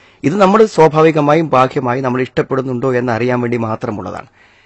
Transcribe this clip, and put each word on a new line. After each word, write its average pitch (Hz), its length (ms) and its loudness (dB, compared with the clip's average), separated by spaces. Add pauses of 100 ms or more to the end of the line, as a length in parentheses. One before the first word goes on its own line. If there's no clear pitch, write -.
(240)
ഇത് 165 140 0
നമ്മൾ 208 280 4
സ്വാഭാവികമായും 156 840 2
ബാഹ്യമായും 131 540 0
നമ്മൾ 127 180 -2
ഇഷ്ടപ്പെടുന്നുണ്ടോ 131 720 -4
എന്നറിയാൻ 123 480 -2
വേണ്ടി 120 160 -2
മാത്രമുള്ളതാണ്. 110 720 -8 (380)